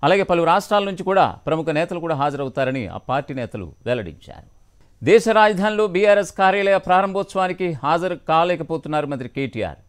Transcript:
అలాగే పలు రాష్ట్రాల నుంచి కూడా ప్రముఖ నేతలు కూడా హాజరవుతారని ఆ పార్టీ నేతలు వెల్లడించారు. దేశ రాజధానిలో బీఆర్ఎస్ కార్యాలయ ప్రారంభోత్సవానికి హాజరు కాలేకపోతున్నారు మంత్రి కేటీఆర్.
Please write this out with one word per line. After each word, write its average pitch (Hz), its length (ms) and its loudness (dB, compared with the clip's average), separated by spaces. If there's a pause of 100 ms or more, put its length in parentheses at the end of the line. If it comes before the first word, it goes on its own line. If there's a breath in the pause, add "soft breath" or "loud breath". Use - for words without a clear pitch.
అలాగే 190 180 4
పలు 175 200 0
రాష్ట్రాల 196 420 2
నుంచి 190 180 -8
కూడా 185 240 2 (200)
ప్రముఖ 160 220 -2
నేతలు 170 300 -2
కూడా 160 160 -4
హాజరవుతారని 135 720 -2
ఆ 87 100 -10
పార్టీ 139 380 -6
నేతలు 107 380 -10 (140)
వెల్లడించారు. - 720 -8 (460)
దేశ 196 240 6
రాజధానిలో 214 580 2
బీఆర్ఎస్ 202 460 2
కార్యాలయ 196 460 2
ప్రారంభోత్సవానికి 185 960 -2
హాజరు 165 460 -2 (100)
కాలేకపోతున్నారు 160 800 -2
మంత్రి 131 220 -8
కేటీఆర్. 113 480 -6 (120)